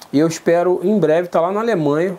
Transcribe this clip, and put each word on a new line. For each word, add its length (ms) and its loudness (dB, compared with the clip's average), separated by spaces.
e 60 0
eu 100 2
espero 540 0
em 160 2
breve 300 2
tá 120 0
lá 100 -2
na 100 -4
Alemanha, 580 -2